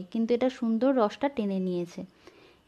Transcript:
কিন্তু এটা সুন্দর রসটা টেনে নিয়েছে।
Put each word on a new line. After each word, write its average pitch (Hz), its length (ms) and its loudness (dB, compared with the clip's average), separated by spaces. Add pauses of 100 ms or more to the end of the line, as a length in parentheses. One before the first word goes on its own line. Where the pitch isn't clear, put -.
কিন্তু 226 240 -2
এটা 247 160 2
সুন্দর 233 460 0
রসটা 226 340 2
টেনে 202 300 -2
নিয়েছে। 180 420 -4 (680)